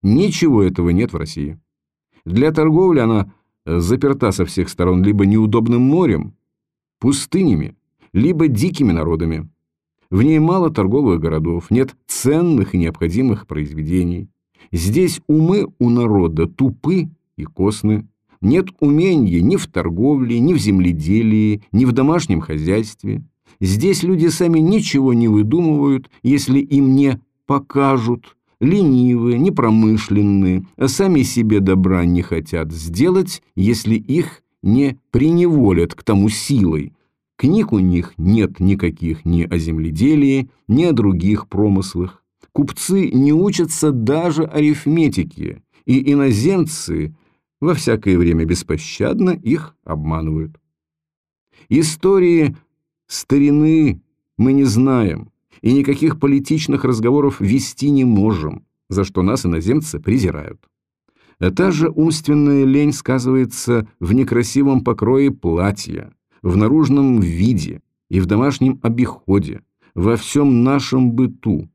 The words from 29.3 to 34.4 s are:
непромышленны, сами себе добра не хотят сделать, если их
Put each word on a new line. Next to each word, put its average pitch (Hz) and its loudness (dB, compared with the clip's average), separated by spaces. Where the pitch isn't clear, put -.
непромышленны, 104 2
сами 160 2
себе 110 0
добра 92 2
не 87 2
хотят 80 -6
сделать, 139 -2
если 107 0
их 131 -4